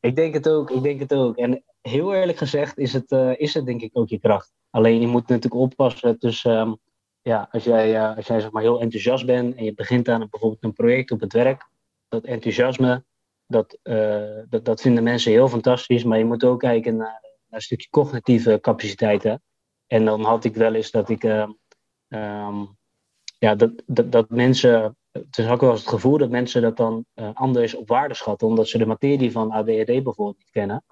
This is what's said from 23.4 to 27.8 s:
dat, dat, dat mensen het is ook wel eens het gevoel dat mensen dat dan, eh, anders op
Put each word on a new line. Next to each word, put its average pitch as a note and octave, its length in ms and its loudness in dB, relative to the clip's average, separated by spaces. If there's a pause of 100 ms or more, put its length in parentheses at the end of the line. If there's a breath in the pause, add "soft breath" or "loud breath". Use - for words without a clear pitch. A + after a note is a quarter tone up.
dat, A2+ 160 4 (160)
dat, A#2 260 0
dat A#2 180 2
mensen A#2 680 4 (300)
het - 120 -12
is A2+ 100 0
ook B2 120 2
wel C3 100 6
eens A2+ 100 0
het - 80 -10
gevoel B2+ 300 2
dat C#3 120 2
mensen B2 320 -2
dat A2+ 140 0
dan, A2+ 280 -2 (100)
eh, A2+ 200 -10
anders B2+ 400 0
op A2+ 140 -14